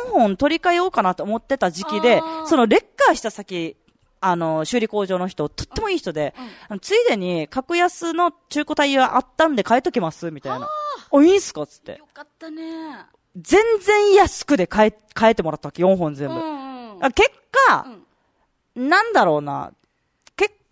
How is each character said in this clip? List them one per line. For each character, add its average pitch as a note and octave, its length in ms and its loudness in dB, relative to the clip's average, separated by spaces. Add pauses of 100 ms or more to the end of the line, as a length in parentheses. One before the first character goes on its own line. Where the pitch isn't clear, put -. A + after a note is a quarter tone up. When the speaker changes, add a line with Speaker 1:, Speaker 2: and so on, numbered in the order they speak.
(100)
Speaker 1:
本 A3+ 260 2
取 D4+ 220 0
り - 60 -8
替 F4 100 2
え - 20 -
よ F4+ 100 0
う F#4 60 -2
か A3+ 100 0
な F#3 140 0
と - 80 -6
思 G#3+ 140 -4
っ - 40 -10
て - 160 -4
た F3+ 140 0
時 C#4+ 120 -10
期 D#4 160 -4
で、 A3 220 4
Speaker 2:
あ - 20 -6
ー。 D#4+ 220 -8
Speaker 1:
そ D#4 100 2
の A#3+ 100 4
レ C4 100 4
ッ - 80 2 (120)
カ B4 160 4
ー - 40 2
し - 40 -8
た A3 120 -6
先、 E3+ 440 -10 (440)
あ F#3 160 2
の、 D#3+ 280 -2
修 A#3+ 140 -2
理 A3+ 80 0
工 G#3 200 -4
場 F3+ 120 -2
の F3+ 80 -2
人、 D#3 220 -6
と - 160 -10
っ - 20 -12
て - 140 -8
も G#4+ 100 -4
い F#4 60 -2
い - 20 -2
人 F3+ 140 -8
で、 D3 260 -4
Speaker 2:
う - 20 -18
ん。 B3+ 40 -14 (240)
Speaker 1:
あ G#3+ 60 -10
の、 G3 60 -8
「つ - 140 -4
い A#4+ 140 4
で D4 80 2
に、 F3+ 320 -4
格 C4 280 -6
安 F4 380 -2
の F4 160 0
中 - 320 -8
古 D4+ 140 -6
タ D4 80 2
イ C#4 80 0
ヤ C4 240 2
あ - 20 4
っ - 80 -2 (100)
た D#4+ 120 4
ん C#4+ 80 0
で G3+ 120 0
変 B3 100 4
え B3 40 0
と F4+ 80 -2
き A#3+ 100 -2
ま D#3+ 120 -4
す」 E3+ 200 -10
み C#3+ 80 -16
た - 160 -8
い - 40 -8
な。 D5 60 -8
Speaker 2:
あ - 20 -8
ー。 - 20 -8 (400)
Speaker 1:
「お、 C#4+ 120 6
い D#4+ 80 8
い G4 40 6
ん G4 60 4
す - 120 -8
か？」 - 100 -8
っ C#4+ 40 -8
つ - 140 -20
っ - 20 -20
て。 - 160 -16
Speaker 2:
よ D4+ 160 -20
か C#4+ 80 -20
っ D4+ 40 -20 (120)
た D#4+ 100 -18
ね。 D#4+ 580 -14 (300)
Speaker 1:
全 C4+ 240 2 (200)
然 G#4 340 2
安 - 320 2
く D4 100 2
で F3+ 160 0
変 G#3+ 140 4
え、 - 120 -2 (200)
変 A3+ 120 4
え A3+ 40 2
て G#3 80 -4
も E3 80 -4
ら D3+ 60 -8
っ - 40 -14
た - 60 -14
わ C#3+ 60 -10
け、 E3+ 100 -4
四 F#3+ 140 6
本 D#3 180 -4
全 C#3 140 -8
部。 - 80 -8
Speaker 2:
う - 20 -6
ん C4 560 -12
う - 60 -20
ん。 - 40 -6
Speaker 1:
あ、 C4+ 60 2
結 A4+ 180 4 (380)
果、 A3+ 180 2 (920)
Speaker 2:
う A#3+ 40 -8
ん。 C4 80 -2
Speaker 1:
な F#4 140 4
ん A#4 100 -4
だ C4 120 4
ろ D#3 140 2
う D3 40 -4
な。 C#3 300 -10 (640)
結 - 180 -2 (180)